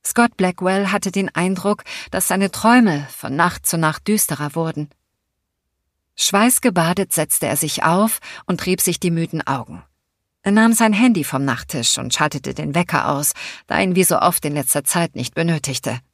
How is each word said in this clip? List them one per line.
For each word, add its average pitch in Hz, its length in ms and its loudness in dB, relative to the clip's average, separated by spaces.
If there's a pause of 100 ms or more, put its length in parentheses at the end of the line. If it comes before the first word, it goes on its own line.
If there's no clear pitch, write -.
Scott 240 300 0
Blackwell 185 540 0
hatte 196 200 -2
den 196 220 -4
Eindruck, 185 500 -2 (280)
dass 190 160 -2
seine 190 240 0
Träume 214 580 4
von - 260 -10
Nacht 170 300 0
zu - 100 -2
Nacht 156 320 0
düsterer 170 460 -2
wurden. 160 380 -6 (1200)
Schweißgebadet 190 960 2
setzte 156 360 -2
er 135 100 -2
sich - 240 -4
auf 196 380 2 (260)
und - 220 -4
rieb 180 140 0
sich 175 180 -2
die 180 100 0
müden 165 380 -2
Augen. 120 340 -6 (600)
Er 202 80 0
nahm 220 220 6
sein 220 200 4
Handy 214 300 4
vom 139 200 -2
Nachttisch - 540 -2
und - 160 -6
schaltete 151 400 -2
den 147 220 -6
Wecker 170 340 0
aus, 143 240 -2 (320)
da - 120 -2
er - 60 2
ihn 185 120 0
wie 185 80 4
so 175 160 2
oft 170 260 0
in 147 80 -4
letzter 147 300 -2
Zeit - 320 -2
nicht - 180 -8
benötigte. 143 680 -2 (140)